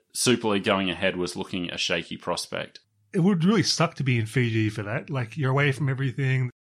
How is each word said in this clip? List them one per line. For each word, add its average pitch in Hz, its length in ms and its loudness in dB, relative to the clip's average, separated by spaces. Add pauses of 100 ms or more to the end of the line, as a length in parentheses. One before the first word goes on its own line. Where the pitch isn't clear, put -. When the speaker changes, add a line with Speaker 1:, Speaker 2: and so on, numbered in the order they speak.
(120)
Speaker 1:
Super - 360 2
League 101 140 2
going 98 260 2
ahead 90 280 0
was 87 180 -2
looking 90 380 -6
a 78 40 -8
shaky 87 400 -4
prospect. - 600 -6 (340)
Speaker 2:
It 196 80 0
would 170 240 4
really 190 200 4
suck - 320 0
to 143 80 -4
be 127 140 2
in 110 80 0
Fiji 113 420 0
for 107 160 -4
that. 135 260 -6
Like, 123 260 -6
you're 131 140 -2
away 139 220 2
from 139 160 -2
everything. 131 640 0 (100)